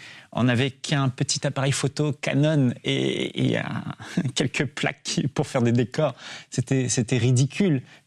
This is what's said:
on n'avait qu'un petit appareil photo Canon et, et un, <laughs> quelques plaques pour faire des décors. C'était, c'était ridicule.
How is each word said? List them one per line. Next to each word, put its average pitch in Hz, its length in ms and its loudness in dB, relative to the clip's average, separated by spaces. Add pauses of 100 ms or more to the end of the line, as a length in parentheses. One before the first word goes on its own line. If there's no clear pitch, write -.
(320)
on 120 120 0
n'avait 123 260 2
qu'un 139 380 -2
petit - 380 -2
appareil 139 260 0
photo 147 400 0
Canon 139 600 2 (120)
et, 131 680 0
et 58 60 0
un, - 260 -6 (240)
<laughs> 147 260 -4
quelques 147 320 -2
plaques - 540 -4 (140)
pour 147 120 0
faire 127 160 0
des 117 100 4
décors. 127 420 2 (360)
C'était, 131 380 0
c'était 127 300 0
ridicule. 131 640 2 (240)